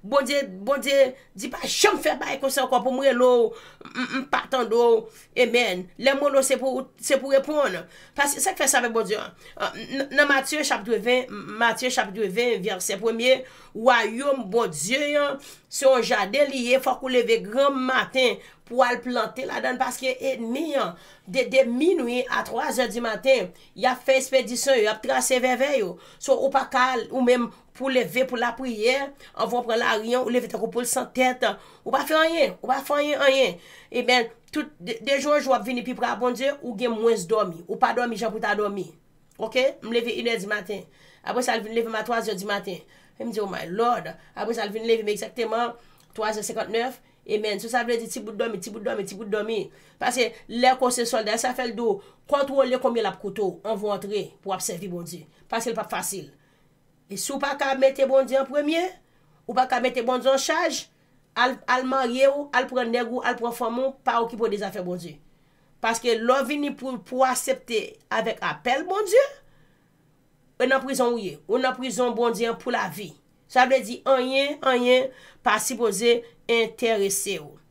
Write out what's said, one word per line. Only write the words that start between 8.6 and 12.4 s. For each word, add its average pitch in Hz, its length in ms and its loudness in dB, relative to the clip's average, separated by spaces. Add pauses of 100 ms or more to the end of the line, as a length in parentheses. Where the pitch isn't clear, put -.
fè 269 80 2
sa 254 100 4
avèk 233 140 -2
Bondye. 208 240 -2 (380)
Uh, - 180 -4 (240)
n-, 277 160 -2
nan 285 160 4
Matthieu 277 340 2
chapitre 226 400 0
vingt, 247 300 0 (260)
Matthieu 233 320 0
chapitre 202 380 -2
vingt, 220 340 0